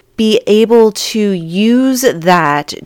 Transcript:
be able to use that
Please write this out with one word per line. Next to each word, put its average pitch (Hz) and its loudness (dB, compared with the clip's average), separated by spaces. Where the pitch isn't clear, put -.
be 220 0
able 220 4
to 208 -4
use 226 -2
that 165 0